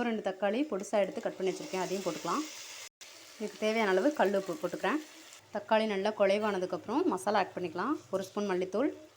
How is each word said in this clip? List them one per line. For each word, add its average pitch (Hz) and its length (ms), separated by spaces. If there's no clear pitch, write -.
ரெண்டு 220 200
தக்காளி 202 340
பொடிசா 202 320
எடுத்து 190 220
கட் 185 120
பண்ணி 185 140
வச்சிருக்கேன், 185 340
அதையும் 185 220
போட்டுக்கலாம். 175 360
இதுக்கு 208 260
தேவையான 214 300
அளவு 196 160
கல் 202 200
உப்பு 180 240
போட்டுக்கிறேன். 185 360
தக்காளி 214 380
நல்லா 196 260
குழைவானதுக்கப்புறம் 202 960
மசாலா 196 300
ஆட் - 140
பண்ணிக்கலாம். 180 380
ஒரு 185 140
ஸ்பூன் 208 220
மல்லித்தூள் 185 400